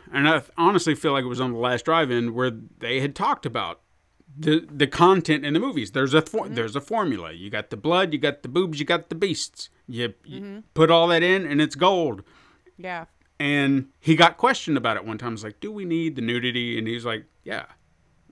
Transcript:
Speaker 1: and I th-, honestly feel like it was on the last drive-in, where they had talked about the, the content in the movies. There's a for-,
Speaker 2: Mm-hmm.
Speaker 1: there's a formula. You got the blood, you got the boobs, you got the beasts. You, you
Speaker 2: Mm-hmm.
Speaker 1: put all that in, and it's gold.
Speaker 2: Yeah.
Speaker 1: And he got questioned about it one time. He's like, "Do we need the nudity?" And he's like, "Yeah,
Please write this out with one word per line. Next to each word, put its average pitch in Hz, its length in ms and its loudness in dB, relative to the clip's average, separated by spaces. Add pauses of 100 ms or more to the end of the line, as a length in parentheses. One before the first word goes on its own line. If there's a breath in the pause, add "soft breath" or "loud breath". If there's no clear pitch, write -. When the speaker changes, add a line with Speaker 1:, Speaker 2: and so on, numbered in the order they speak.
(120 loud breath)
Speaker 1:
and 139 160 2
I 156 120 2
th-, - 180 -14
honestly 170 380 2
feel 151 160 -2
like 139 120 0
it 123 40 -6
was 123 140 -6
on 131 120 -2
the 113 60 -6
last 123 260 0
drive-in, 123 480 0
where 127 160 0 (300)
they 120 200 -4
had 139 140 -4
talked 233 320 -2
about 107 360 -6 (560)
the, 156 340 2
the 143 160 0
content 160 580 4
in 147 80 -2
the 165 60 4
movies. 170 320 -4
There's 135 240 2
a 156 80 4
for-, - 220 -6
Speaker 2:
Mm-hmm. 151 100 -10
Speaker 1:
there's 113 200 -4
a 143 60 -6
formula. 131 500 -4
You 90 200 -14
got 107 180 -8
the 113 80 -10
blood, 165 340 0
you 151 60 -2
got 143 240 -2
the 139 80 -12
boobs, 160 300 -2
you 151 80 -4
got 170 220 -2
the 175 60 -8
beasts. - 540 -6 (180)
You, 117 280 -6 (100)
you 165 160 -14
Speaker 2:
Mm-hmm. 202 180 -14 (140)
Speaker 1:
put 160 160 6
all 170 200 6
that 165 120 4
in, 185 240 2
and 147 160 2
it's 147 140 -2
gold. 160 480 2 (520 soft breath)
Speaker 2:
Yeah. 175 300 -10 (340)
Speaker 1:
And 143 500 2 (100)
he 160 160 4
got 165 220 6
questioned 233 380 0
about 117 220 0
it 92 80 -10
one 110 140 -8
time. 120 140 -8
He's 107 100 -12
like, 107 160 -12
"Do 208 120 -10
we 202 140 -10
need 165 300 -4
the 123 80 -6
nudity?" 120 560 -4
And 113 80 -6
he's 117 180 -8
like, 110 200 -6 (180)
"Yeah, 98 220 -10 (680)